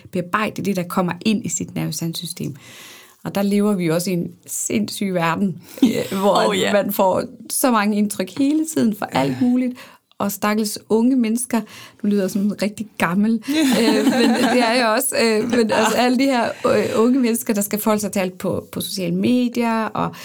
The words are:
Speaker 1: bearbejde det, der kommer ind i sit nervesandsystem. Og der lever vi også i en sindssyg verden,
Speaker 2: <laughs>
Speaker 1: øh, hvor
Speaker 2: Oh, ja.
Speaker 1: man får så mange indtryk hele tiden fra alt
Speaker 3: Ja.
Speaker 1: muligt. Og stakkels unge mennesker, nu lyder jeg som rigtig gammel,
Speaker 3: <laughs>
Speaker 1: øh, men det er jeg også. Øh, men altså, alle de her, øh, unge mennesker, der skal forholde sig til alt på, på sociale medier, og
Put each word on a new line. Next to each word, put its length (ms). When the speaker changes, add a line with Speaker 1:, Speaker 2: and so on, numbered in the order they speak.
Speaker 1:
bearbejde 500
det, 140
der 80
kommer 300
ind 200
i 40
sit 260
nervesandsystem. 800
Og 120
der 60
lever 320
vi 160
også 200
i 40
en 180
sindssyg 640
verden, 440
Speaker 2:
<laughs> 140
Speaker 1:
øh, 360
hvor 300
Speaker 2:
Oh, 100
ja. 140
Speaker 1:
man 200
får 300
så 220
mange 260
indtryk 400
hele 280
tiden 200
fra 160
alt 200
Speaker 3:
Ja. 100
Speaker 1:
muligt. 320
Og 140
stakkels 480
unge 260
mennesker, 460
nu 60
lyder 140
jeg 80
som 300
rigtig 260
gammel, 360
Speaker 3:
<laughs> 480
Speaker 1:
øh, 240
men 240
det 300
er 140
jeg 140
også. 360
Øh, 260
men 220
altså, 260
alle 200
de 60
her, 260
øh, 180
unge 240
mennesker, 340
der 80
skal 180
forholde 220
sig 100
til 80
alt 180
på, 340
på 100
sociale 340
medier, 680
og 420